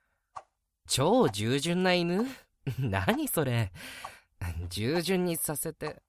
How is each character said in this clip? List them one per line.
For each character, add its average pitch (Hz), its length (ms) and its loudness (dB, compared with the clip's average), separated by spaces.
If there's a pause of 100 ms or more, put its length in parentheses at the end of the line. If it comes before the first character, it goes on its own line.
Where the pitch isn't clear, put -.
(880)
超 185 400 4
従 110 300 0
順 170 240 0
な 185 140 4
犬？ 175 280 2 (300)
<laughs> - 240 -8
何 131 500 0
そ - 160 0
れ？ 120 280 0 (960)
従 113 340 -2
順 180 240 0
に 170 120 0
さ 156 180 -4
せ 156 180 -6
て。 - 360 -10